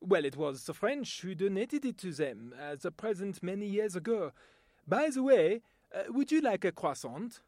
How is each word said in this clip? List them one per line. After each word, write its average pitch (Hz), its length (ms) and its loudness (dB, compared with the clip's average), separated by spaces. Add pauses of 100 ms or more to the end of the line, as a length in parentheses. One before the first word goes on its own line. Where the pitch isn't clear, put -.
Well, 185 240 4
it 139 120 -2
was 143 280 -4
the 156 100 -8
French 262 460 -4
who 185 140 -8
donated 202 500 -2
it 247 140 -4
to 185 140 -8
them 123 460 -4
as 147 260 -10
a 180 60 -2
present 196 520 -4
many 196 240 -4
years 202 300 0
ago. 185 360 -2 (540)
By 277 240 2
the 262 120 0
way, 233 400 6 (320)
uh, - 160 -2
would 269 220 2
you 311 80 6
like 233 240 2
a 185 80 4
croissant? 160 760 -4